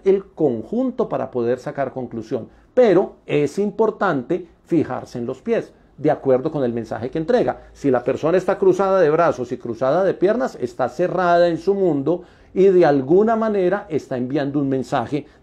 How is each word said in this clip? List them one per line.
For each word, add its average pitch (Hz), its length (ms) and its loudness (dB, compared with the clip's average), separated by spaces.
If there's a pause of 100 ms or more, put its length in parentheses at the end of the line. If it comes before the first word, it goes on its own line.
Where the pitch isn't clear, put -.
el 196 200 2
conjunto 208 840 -4
para - 220 -6
poder 123 280 -2
sacar 139 340 -6
conclusión. 117 560 -8 (240)
Pero 247 440 4 (100)
es 147 320 -2
importante 196 880 -2 (160)
fijarse 127 540 -4
en 120 80 -6
los 131 160 -10
pies, 220 320 -4 (240)
de 143 120 0
acuerdo 135 400 0
con 139 140 -2
el 117 80 -2
mensaje 113 380 -8
que 160 80 -6
entrega. 160 560 -2
Si 139 160 -2
la 120 120 2
persona 147 360 0
está 185 180 0
cruzada 190 420 2
de 160 120 4
brazos 151 420 0
y 120 60 -6
cruzada 131 440 -2
de 185 120 0
piernas, 220 440 -2
está 123 300 -4
cerrada 175 600 2
en 165 100 -2
su 196 160 0
mundo 170 480 0 (320)
y 190 100 4
de 180 200 6
alguna 156 520 4
manera 202 520 -2
está 139 280 -6
enviando 139 420 -4
un 139 100 -2
mensaje 135 580 -4 (160)